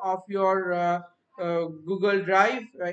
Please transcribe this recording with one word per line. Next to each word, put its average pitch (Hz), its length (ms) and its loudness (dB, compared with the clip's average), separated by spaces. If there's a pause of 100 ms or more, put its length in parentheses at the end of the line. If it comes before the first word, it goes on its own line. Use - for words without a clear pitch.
of 185 280 -2
your, 190 440 2
uh, 175 280 0 (400)
uh, 170 240 -2 (200)
Google 196 380 0
Drive, 208 400 2 (180)
uh, 180 120 -4